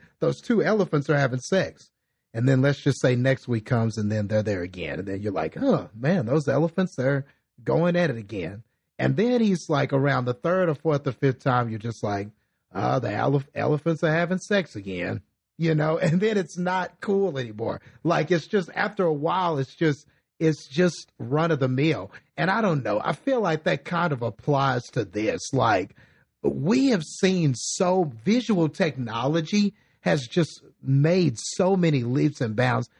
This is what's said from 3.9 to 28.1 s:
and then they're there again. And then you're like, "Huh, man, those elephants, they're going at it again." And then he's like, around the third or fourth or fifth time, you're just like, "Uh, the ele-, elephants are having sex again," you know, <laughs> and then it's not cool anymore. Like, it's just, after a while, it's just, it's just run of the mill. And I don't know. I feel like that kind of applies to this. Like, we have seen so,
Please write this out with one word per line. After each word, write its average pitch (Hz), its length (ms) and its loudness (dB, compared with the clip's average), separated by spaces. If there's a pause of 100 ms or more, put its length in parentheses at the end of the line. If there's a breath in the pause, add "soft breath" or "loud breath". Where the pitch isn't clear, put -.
and 107 160 -2
then 104 160 -2
they're 107 140 2
there 98 200 -2
again. 87 360 -8
And 98 100 -8
then 98 140 -6
you're - 100 -4
like, 160 220 -4
"Huh, 240 340 0 (100)
man, 143 280 0
those 143 200 0
elephants, 160 480 0
they're 139 300 0 (400 soft breath)
going 165 320 0
at 175 140 2
it 117 80 -6
again." 107 460 -10 (340)
And 135 180 0
then 240 240 2
he's 196 300 0
like, 139 240 0
around 135 320 2
the 123 80 -2
third 180 340 0
or 151 60 -2
fourth 143 320 -2
or 131 60 0
fifth 135 260 0
time, 123 320 0
you're 110 80 -6
just 113 240 -8
like, 104 260 -4 (460)
"Uh, 120 240 0
the 117 140 -4
ele-, 135 300 0 (120)
elephants 147 500 0
are 156 80 2
having 170 260 0
sex 196 380 -2
again," 95 460 -6 (340)
you 160 180 0
know, 156 240 0
<laughs> - 40 -2
and 175 180 2
then 214 160 0
it's 175 220 -4
not 180 420 -4
cool 196 380 -2
anymore. 113 420 -6 (240 soft breath)
Like, 156 260 0
it's 170 160 2
just, 190 280 -2
after 202 300 -2
a 160 80 2
while, 165 460 0
it's 135 160 -4
just, 156 320 0 (320)
it's 160 280 0
just 170 520 0
run 151 320 0
of 147 100 0
the 131 80 2
mill. 127 420 0 (280 loud breath)
And 165 120 0
I 220 120 0
don't 160 200 0
know. 107 220 -2
I - 80 2
feel 247 300 0
like 160 220 0
that 160 200 0
kind 170 280 0
of 120 100 -4
applies 131 720 0
to 110 120 -2
this. - 480 -4
Like, 117 420 2 (480 soft breath)
we 151 460 2
have 202 140 2
seen 175 520 2
so, 180 560 0 (140)